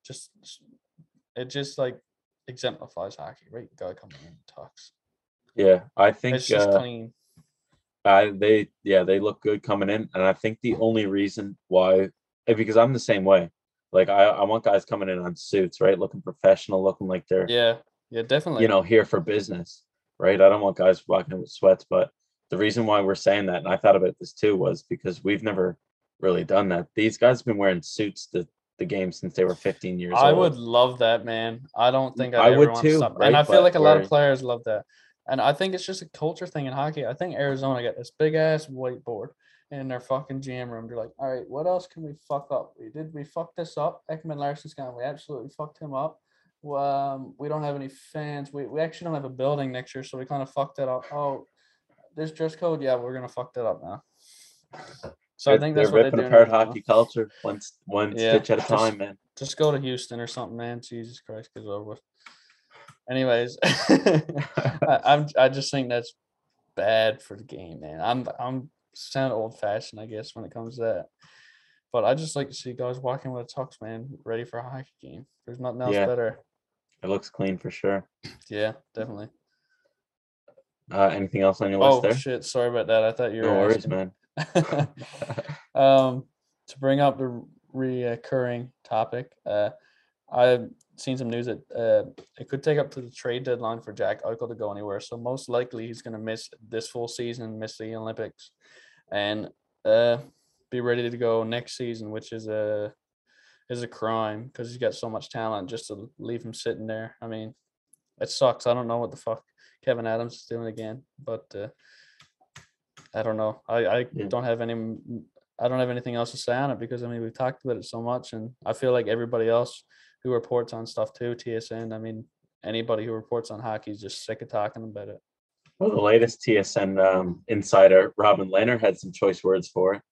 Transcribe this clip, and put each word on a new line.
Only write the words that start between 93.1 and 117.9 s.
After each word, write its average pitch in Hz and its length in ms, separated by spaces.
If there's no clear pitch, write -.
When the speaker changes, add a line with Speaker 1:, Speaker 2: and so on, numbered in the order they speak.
Speaker 1:
trade 123 320
deadline 117 380
for 107 120
Jack 104 300
Eichel 113 260
to 117 60
go 104 160
anywhere. 101 280
So - 180
most 123 300
likely 120 400
he's 120 140
gonna 113 180
miss 110 300
this 113 220
full 117 180
season, 117 520
miss 110 180
the 110 180
Olympics, 110 560
and, 104 380
uh, 117 320
be 123 120
ready 120 280
to 120 80
go 117 260
next 117 340
season, 113 340
which 110 220
is 110 140
a, 107 460
is 120 140
a 117 40
crime 113 680
'cause 117 160
he's 123 80
got 117 180
so 117 140
much 110 200
talent 110 400
just 113 180
to 107 320
leave 117 240
him 113 100
sitting 110 340
there. 110 340
I 117 60
mean, 110 280
it - 100
sucks. 123 380
I 120 60
don't 120 140
know 117 100
what 120 140
the 131 60
fuck 113 260
Kevin 120 240
Adams 117 280
is - 100
doing 117 220
again, 110 360
but, 117 280
uh, 101 140
I 110 80
don't 110 140
know. 107 300
I, 117 200
I 120 260
Speaker 2:
Yeah. 104 140
Speaker 1:
don't 120 160
have 117 180
any, 117 120
I 120 60
don't 127 120
have 127 100
anything 123 260
else 117 160
to 131 60
say 120 180
on 139 160
it 98 80
because, 120 240
I 120 40
mean, 117 140
we've 113 120
talked 131 320
about 120 120
it - 80
so 117 160